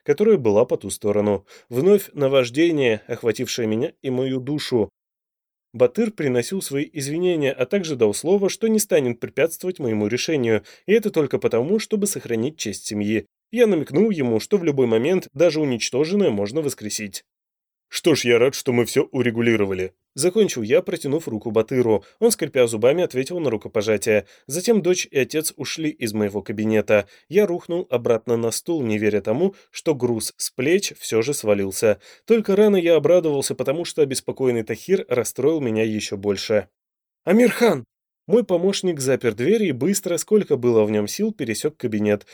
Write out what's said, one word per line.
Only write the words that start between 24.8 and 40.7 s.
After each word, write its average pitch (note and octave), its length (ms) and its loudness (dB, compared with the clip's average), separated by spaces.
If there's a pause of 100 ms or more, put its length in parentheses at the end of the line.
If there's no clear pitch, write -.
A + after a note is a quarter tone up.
дочь F3+ 300 0
и D3 80 -2
отец D3+ 380 -2
ушли D3+ 320 -6
из A2+ 240 -6
моего G#2 280 -2
кабинета. G#2+ 680 0 (200)
Я G3+ 180 2
рухнул F3 440 -4
обратно A#2+ 480 0
на A#2 140 -2
стул, E3 300 -4
не A2 160 0
веря G#2 220 0
тому, C#3 360 -2 (160)
что - 220 -2
груз A#2+ 440 -4
с - 140 -8
плеч E3 460 -2
всё - 240 -2
же C3 120 -2
свалился. G2+ 640 0 (260)
Только G#3+ 300 2
рано G#3 220 4
я E3+ 180 4
обрадовался, D3 600 2
потому C3+ 280 -4
что - 180 -2
обеспокоенный B2+ 600 0
Тахир A#2 460 -2
расстроил B2+ 500 0
меня A2 240 0
ещё G#2+ 320 -4
больше. G2+ 540 -2 (560)
«Амирхан!» G3+ 580 2 (480)
Мой A3+ 140 4
помощник F3+ 540 -2
запер B2+ 340 -2
дверь E3+ 300 0
и F3 80 0
быстро, E3+ 460 -2
сколько F#3 380 0
было A#2 300 4